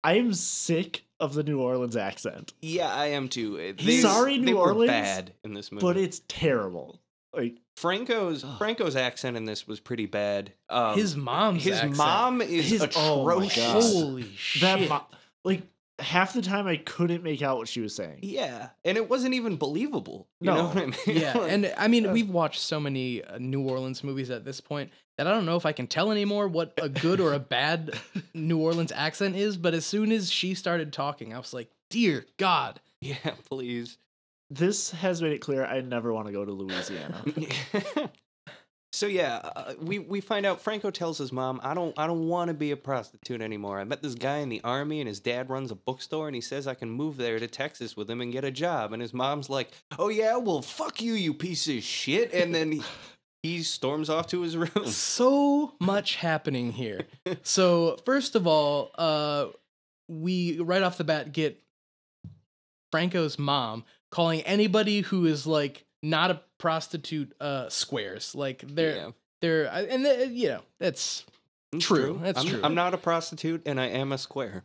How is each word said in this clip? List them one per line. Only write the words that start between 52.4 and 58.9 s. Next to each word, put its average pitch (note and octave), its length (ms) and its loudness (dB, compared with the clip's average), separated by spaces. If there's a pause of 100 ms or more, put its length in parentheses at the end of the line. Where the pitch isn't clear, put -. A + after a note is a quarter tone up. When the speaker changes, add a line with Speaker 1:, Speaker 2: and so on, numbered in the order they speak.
Speaker 2:
then D#3+ 160 2
he, D3+ 120 -2 (300)
Speaker 1:
<laughs> - 300 -18
Speaker 2:
he E3 200 -4
storms D3+ 460 -2
off D#3+ 180 0
to F3+ 160 -2
his E3 120 -4
room. E3+ 300 0
Speaker 3:
So C#4+ 960 4
much G3 340 0
happening D3+ 560 0
here. A2 300 -6 (240)
Speaker 2:
<laughs> F3+ 180 -4
Speaker 3:
So F3 600 4
first C4 300 2
of F3+ 120 4
all, D3 500 4